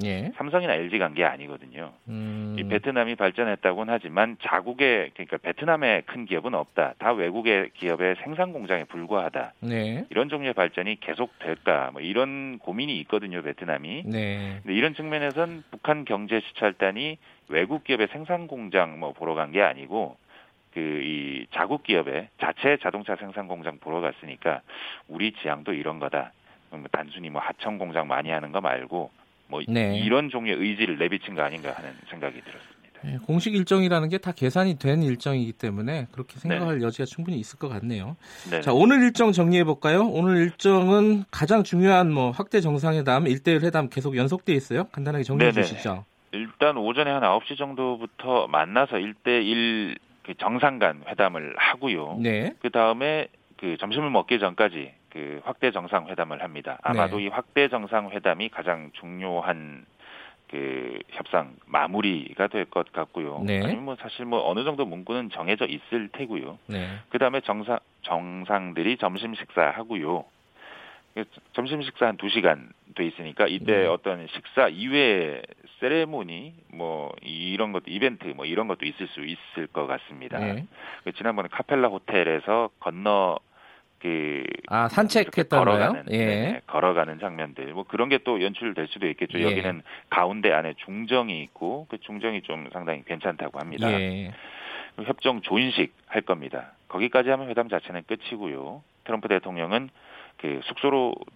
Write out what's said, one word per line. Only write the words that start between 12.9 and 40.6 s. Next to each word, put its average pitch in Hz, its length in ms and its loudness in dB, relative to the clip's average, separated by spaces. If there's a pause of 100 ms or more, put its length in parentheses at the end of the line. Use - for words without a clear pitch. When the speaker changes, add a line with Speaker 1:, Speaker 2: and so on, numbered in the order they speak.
Speaker 2:
있거든요, 95 420 -4
베트남이. 80 640 -6
Speaker 1:
네. 101 560 -4
Speaker 2:
근데 98 120 -4
이런 143 200 2
측면에선 151 760 -4
북한 151 360 -2
경제 107 420 0
수찰단이 110 720 0 (300)
외국 95 360 0
기업의 110 280 2
생산 170 340 -4
공장 95 540 -2
뭐 73 120 -4
보러 80 220 -4
간 78 180 -2
게 95 100 2
아니고 69 540 -2 (580)
그 80 60 -6 (220)
이 69 500 -6
자국 95 300 -2
기업의 80 460 0 (120)
자체 143 420 0
자동차 101 340 -4
생산 98 320 -10
공장 80 300 -8
보러 80 220 -4
갔으니까 73 600 -4 (480)
우리 95 240 -4
지향도 73 420 -6
이런 76 240 -4
거다. 71 340 -4 (380)
뭐 78 100 -14 (100)
단순히 78 380 -6
뭐 73 140 -6
하청 104 340 -8
공장 82 320 -4
많이 73 220 -4
하는 76 220 -4
거 95 100 -2
말고 65 480 -4 (380)
뭐 76 200 -6
Speaker 1:
네. 107 300 0
Speaker 2:
이런 123 320 2
종류의 113 280 -2
의지를 95 380 0
내비친 90 380 -2
거 78 80 -2
아닌가 73 300 -4
하는 71 180 -12 (180)
생각이 69 320 -8
들었습니다. - 320 -20 (320)
Speaker 1:
네, 139 220 -6
공식 175 280 2
일정이라는 180 540 4
게 185 100 0
다 180 140 -4
계산이 175 460 2
된 147 240 4
일정이기 127 500 0
때문에 117 600 -4
그렇게 131 260 -12
생각할 165 400 0
Speaker 2:
네. 117 80 2
Speaker 1:
여지가 117 180 -2
충분히 165 340 -4
있을 - 200 -10
것 147 100 -6
같네요. 113 480 -4 (340)
Speaker 2:
네. 165 120 0
Speaker 1:
자, 143 100 4
오늘 240 300 10
일정 233 300 6
정리해 175 320 6
볼까요? 156 420 4
오늘 180 320 6
일정은 196 920 6